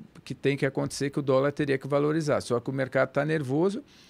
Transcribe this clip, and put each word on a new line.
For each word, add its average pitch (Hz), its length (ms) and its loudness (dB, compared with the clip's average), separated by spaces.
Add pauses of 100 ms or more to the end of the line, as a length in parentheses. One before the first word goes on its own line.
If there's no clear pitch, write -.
(240)
que - 100 -10
tem 135 240 0
que 143 80 0
acontecer, 139 460 -2
que - 80 -2
o - 20 -4
dólar 135 300 2
teria 143 260 0
que - 100 -6
valorizar. 143 540 2
Só 120 180 0
que 135 120 -6
o - 20 -4
mercado 131 380 0
tá 143 120 0
nervoso, 156 600 0 (260)